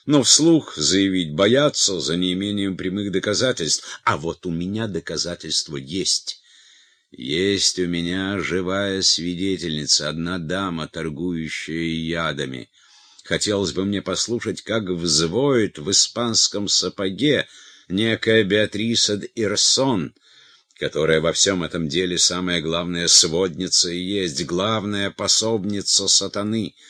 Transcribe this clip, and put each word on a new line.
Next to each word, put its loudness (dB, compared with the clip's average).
«но 4
вслух 4
заявить 2
боятся 4
за -2
неимением -2
прямых -4
доказательств. -2
А 2
вот -6
у -4
меня -4
доказательства -4
есть». -4
«Есть 0
у 0
меня -2
живая -2
свидетельница, -2
одна -4
дама, -4
торгующая -6
ядами. -4
Хотелось 0
бы -2
мне 0
послушать, -4
как -2
взвоет 2
в -6
испанском 0
сапоге 0
некая 4
Беатриса 2
де -8
Ирсон, 2
которая 2
во 2
всём 2
этом -2
деле 0
самая 0
главная -2
сводница 2
и -4
есть -4
главная -2
пособница 0
сатаны. 0